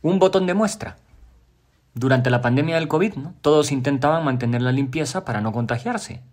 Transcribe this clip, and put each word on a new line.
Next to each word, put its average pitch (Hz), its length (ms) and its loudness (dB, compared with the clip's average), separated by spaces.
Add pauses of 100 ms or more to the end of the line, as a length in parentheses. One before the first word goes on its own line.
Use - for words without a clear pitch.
Un 175 160 2
botón 190 300 4
de 180 80 -2
muestra. - 420 -2 (960)
Durante 127 380 2
la 123 100 2
pandemia 139 320 0
del 165 140 0
covid, 185 300 0
¿no? - 240 -12
Todos 147 300 4
intentaban 143 540 0
mantener 123 380 0
la 127 80 2
limpieza 139 540 -2
para 107 160 -4
no 110 100 -2
contagiarse. 120 800 -6